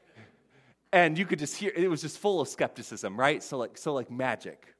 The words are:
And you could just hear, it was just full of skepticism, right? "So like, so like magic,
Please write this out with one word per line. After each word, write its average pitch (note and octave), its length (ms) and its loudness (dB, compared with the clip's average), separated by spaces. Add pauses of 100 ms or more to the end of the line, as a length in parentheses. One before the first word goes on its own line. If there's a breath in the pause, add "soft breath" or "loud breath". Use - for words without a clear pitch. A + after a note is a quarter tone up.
(960 soft breath)
And E3+ 220 6
you F#3+ 80 0
could E3+ 140 0
just D3 180 -6
hear, G3+ 180 -2
it F3 140 2
was E3 140 0
just D#3 160 -8
full G3 240 2
of C3 60 -2
skepticism, A2 720 -4
right? C#3+ 240 4
"So - 140 -8
like, A#2+ 220 -6
so D3+ 160 -2
like B2+ 160 -4
magic, A#2+ 560 -4 (140)